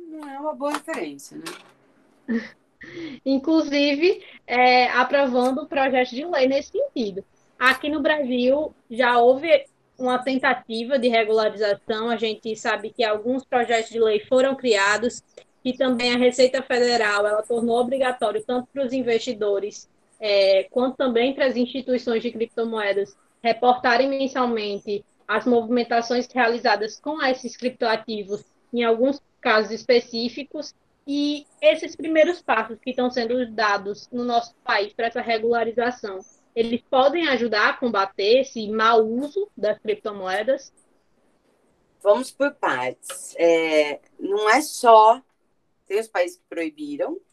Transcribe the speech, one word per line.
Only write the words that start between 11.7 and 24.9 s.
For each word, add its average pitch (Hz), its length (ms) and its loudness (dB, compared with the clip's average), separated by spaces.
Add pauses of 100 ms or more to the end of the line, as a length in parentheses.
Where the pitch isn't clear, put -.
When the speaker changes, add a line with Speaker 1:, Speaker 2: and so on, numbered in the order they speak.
Speaker 2:
A 233 80 -2
gente 220 380 -6
sabe 214 360 -4
que 233 140 -2
alguns 214 400 -2
projetos 233 460 0
de 220 80 -8
lei 220 220 2
foram 262 340 2
criados 214 680 0 (420)
e 254 80 -2
também 247 420 0
a 247 40 0
Receita 254 440 4
Federal, 233 640 2
ela 214 160 0
tornou 233 380 0
obrigatório 240 640 -2
tanto 247 260 -4
para 277 140 -4
os 233 60 -6
investidores, 214 1000 -4 (300)
é, 196 500 4
quanto 254 260 -2
também 254 380 0
para 277 120 0
as 240 100 0
instituições 247 680 -2
de 240 80 -4
criptomoedas 220 840 -4 (260)
reportarem 247 680 2
mensalmente 233 960 -4 (220)